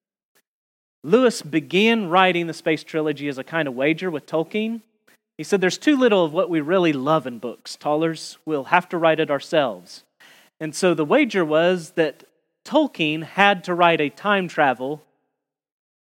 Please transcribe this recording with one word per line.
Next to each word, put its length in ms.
Lewis 380
began 640
writing 380
the 80
space 300
trilogy 440
as 120
a 40
kind 240
of 60
wager 380
with 160
Tolkien. 540
He 40
said, 180
"There's 180
too 180
little 260
of 100
what 180
we 100
really 320
love 320
in 140
books, 360
Tollers. 720
We'll 200
have 240
to 100
write 200
it 120
ourselves." 720
And 140
so 200
the 120
wager 380
was 480
that 320
Tolkien 600
had 420
to 80
write 280
a 80
time 380
travel 560